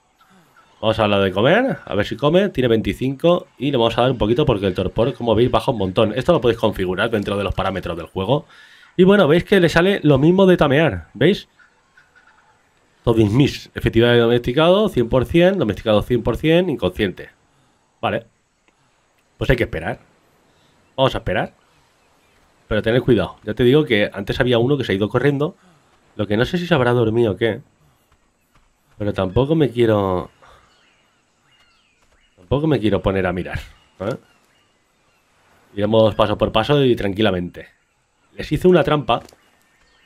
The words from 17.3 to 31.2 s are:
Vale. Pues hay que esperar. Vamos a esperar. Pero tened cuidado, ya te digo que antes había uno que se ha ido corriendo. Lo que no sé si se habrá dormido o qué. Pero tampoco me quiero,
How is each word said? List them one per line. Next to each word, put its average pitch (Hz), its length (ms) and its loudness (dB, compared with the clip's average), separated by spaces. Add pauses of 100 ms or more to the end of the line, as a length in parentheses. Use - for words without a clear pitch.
Vale. - 240 -4 (1120)
Pues 110 100 -4
hay 131 80 2
que 120 80 0
esperar. 87 360 -8 (960)
Vamos 131 180 0
a 104 40 -6
esperar. 107 360 -6 (1120)
Pero 107 140 -2
tened 117 180 2
cuidado, 107 420 0
ya 107 120 -8
te 127 100 0
digo 143 220 4
que 104 260 0
antes 101 260 -6
había 123 200 0
uno 131 180 0
que 127 80 -4
se - 80 -2
ha - 20 0
ido 101 140 -2
corriendo. 139 480 -2 (580)
Lo 104 120 -6
que 104 100 -2
no 117 80 2
sé 180 140 -4
si 175 80 -8
se 175 80 0
habrá 123 180 2
dormido 117 400 2
o 90 40 -10
qué. 113 260 -2 (1400)
Pero 101 160 -4
tampoco 110 400 -2
me 151 160 0
quiero, 104 600 0 (2000)